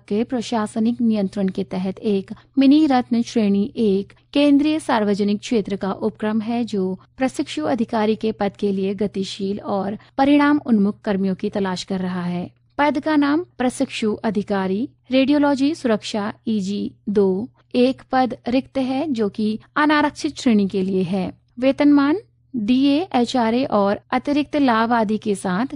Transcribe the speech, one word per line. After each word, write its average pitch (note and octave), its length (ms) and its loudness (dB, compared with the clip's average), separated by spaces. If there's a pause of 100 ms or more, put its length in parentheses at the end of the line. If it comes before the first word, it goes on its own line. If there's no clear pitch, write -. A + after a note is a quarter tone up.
के G#3 160 -2
प्रशासनिक A3+ 760 -4
नियंत्रण G#3 480 0
के F#3+ 160 -6
तहत F#3 340 -6
एक G3 320 -4 (260)
मिनी C#4 300 6
रत्न B3 340 2
श्रेणी G3+ 420 0 (140)
एक G3 340 0 (220)
केंद्रीय D4 460 4
सार्वजनिक G#3 600 0
क्षेत्र G3+ 360 -2
का F#3+ 160 -4
उपक्रम G#3+ 500 -4
है A#3 240 -4
जो G3+ 180 -4 (340)
प्रशिक्षु C4+ 480 -4
अधिकारी A3 500 0
के A3 160 -4
पद G3+ 280 -4
के G3+ 120 -2
लिए G3 240 -2
गतिशील G3 640 -6
और G3+ 380 -4 (200)
परिणाम C#4+ 480 4
उन्मुख G#3 360 2
कर्मियों G3 340 -2
की G#3 140 -6
तलाश F#3+ 340 -4
कर F#3+ 160 -4
रहा F3+ 240 -4
है। F3 260 -6 (280)
पद D4 220 0
का D#4 160 0
नाम D4 300 2 (120)
प्रशिक्षु B3 560 -2 (100)
अधिकारी, G3+ 640 -2 (240)
रेडियोलॉजी C#4+ 640 2
सुरक्षा, G#3+ 580 -2 (140)
ईजी G3+ 440 -4 (180)
दो। G3 380 2 (280)
एक B3+ 260 2 (100)
पद C4 260 0 (100)
रिक्त B3+ 320 -2
है C4 300 -2
जो A3 200 -2
कि G#3+ 300 -4 (160)
अनारक्षित D4 640 0
श्रेणी G#3 300 2
के F#3+ 140 -2
लिए F#3+ 220 0
है। F3+ 280 -4 (280)
वेतनमान C#4+ 600 4 (340)
डीए, C4+ 640 2
एचआरए A#3+ 500 0
और G3+ 340 0 (120)
अतिरिक्त D4 440 -2
लाभ A#3 380 2
आदि G#3+ 240 0
के G#3 180 -2
साथ G3+ 400 -4